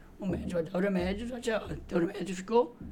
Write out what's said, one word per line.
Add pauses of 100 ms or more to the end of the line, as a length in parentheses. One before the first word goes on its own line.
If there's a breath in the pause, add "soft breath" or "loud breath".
(200 loud breath)
o
médico
vai
dar
o
remédio,
vai
dizer,
"Ó, (200)
teu
remédio
ficou, (160)